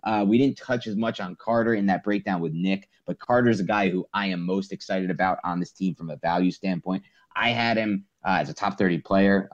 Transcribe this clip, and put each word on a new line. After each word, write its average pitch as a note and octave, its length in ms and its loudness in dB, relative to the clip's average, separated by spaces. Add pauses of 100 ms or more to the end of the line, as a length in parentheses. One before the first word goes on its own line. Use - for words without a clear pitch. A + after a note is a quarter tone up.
Uh, G#2+ 240 0
we A2 120 6
didn't C#3 180 2
touch - 300 -4
as G#2+ 100 -4
much A2+ 240 -2
on F2+ 160 -10
Carter A#2 380 2
in G2+ 120 2
that F#2 160 2
breakdown G2+ 380 -2
with D#2+ 140 -4
Nick, F#2+ 340 -2 (180)
but F2 140 -8
Carter's A#2+ 400 4
a F#2+ 40 -2
guy G2+ 260 0
who F2+ 220 -2
I G2+ 140 -2
am F2+ 140 -2
most F#2+ 320 -2
excited F#2+ 380 -4
about F2+ 340 0
on F2 160 -2
this E2+ 120 -6
team F#2 220 -2
from E2 160 -10
a D2+ 60 -8
value F2 340 0
standpoint. F#2 540 -4 (320)
I A#2 140 0
had A#2 260 0
him, G#2 300 -2 (180)
uh, F#2 160 2
as D2 80 -4
a D2+ 60 -10
top G2+ 240 -4
thirty F2+ 200 2
player, G2 560 2